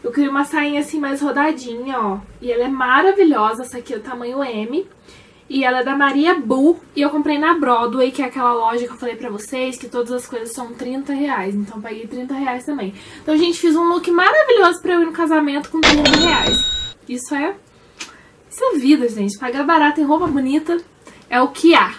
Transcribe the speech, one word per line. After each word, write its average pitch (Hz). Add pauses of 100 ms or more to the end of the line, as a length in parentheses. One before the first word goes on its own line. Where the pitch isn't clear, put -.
Eu 240
queria 285
uma 285
sainha 294
assim 302
mais 277
rodadinha, 262
ó. 202 (220)
E 247
ela 240
é 269
maravilhosa, 254
essa 240
aqui 262
é 220
o 214
tamanho 247
M. 247 (600)
E 269
ela 254
é 247
da 262
Maria 285
Bu. 277 (160)
E 285
eu 285
comprei 294
na 311
Broadway, 254
que 269
é 262
aquela 247
loja 233
que -
eu -
falei 240
pra 240
vocês, 254
que 247
todas 240
as 247
coisas 233
são 240
trinta 269
reais. 254
Então 202
eu 208
paguei 226
trinta 254
reais 254
também. 233 (280)
Então, 311
gente, 339
fiz 320
um 339
look 349
maravilhoso 392
pra 359
eu 349
ir 339
no 320
casamento 302
com 320
trinta 294
reais. - (120)
Isso 247
é... 311 (920)
Isso -
é 453
vida, 254
gente. 208
Pagar 262
barato 294
em 294
roupa 311
bonita 294 (520)
é -
o -
que 330
há. -